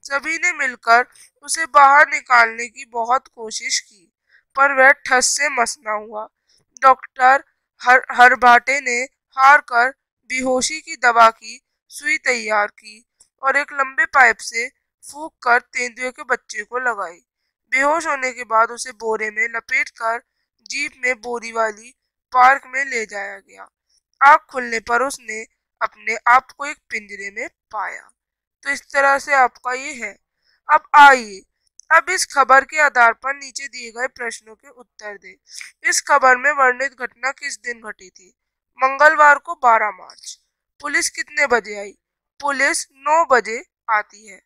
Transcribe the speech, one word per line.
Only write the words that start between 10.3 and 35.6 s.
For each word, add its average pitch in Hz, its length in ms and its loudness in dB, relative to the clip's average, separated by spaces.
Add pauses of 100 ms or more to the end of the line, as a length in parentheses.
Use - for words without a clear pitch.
की 330 160 -16
दवा 233 340 4
की 226 300 -20 (280)
सुई 302 300 -6
तैयार 214 480 -2
की 214 400 -20 (360)
और 269 140 -2
एक 285 160 -6
लंबे 277 320 -6
पाइप 240 320 2
से 240 320 -10 (440)
फूंक 302 200 -14 (100)
कर 240 180 2
तेंदुए 247 500 -10
के 302 120 -20
बच्चे 240 420 -8
को 240 140 -10
लगाई। 202 460 -8 (460)
बेहोश 294 360 -2
होने 262 260 -6
के 240 120 -12
बाद 226 260 0
उसे 240 220 -14
बोरे 214 380 -8
में 220 260 -6
लपेटकर 233 680 -8 (400)
जीप 285 300 -10 (120)
में 247 160 -6
बोरीवाली 226 720 -8 (380)
पार्क 262 340 4
में 262 180 -8
ले 240 220 -8
जाया 202 320 -12
गया। 190 300 -20 (540)
आँख 294 180 6 (100)
खुलने 240 300 -8
पर 240 220 -2
उसने 226 440 -8 (360)
अपने 220 340 -8 (100)
आप 254 240 4
को 285 160 -12
एक 294 100 -10 (140)
पिंजरे 202 400 -14
में 226 180 -12
पाया। - 640 -14 (520)
तो 277 80 -8
इस - 220 -10
तरह 277 260 0
से 285 160 -4
आपका 247 380 0
ये 269 200 -10
है। 220 260 -14 (540)
अब 311 220 0
आइए, 254 480 6 (500)
अब 330 180 2
इस 370 160 -4
खबर 269 380 4
के 311 160 -6
आधार 240 320 4
पर 262 220 -8
नीचे 277 340 -16
दिए 240 220 -16
गए 233 160 -8
प्रश्नों 226 480 -14
के 277 140 -20
उत्तर 202 500 -20
दें। 185 160 -20 (540)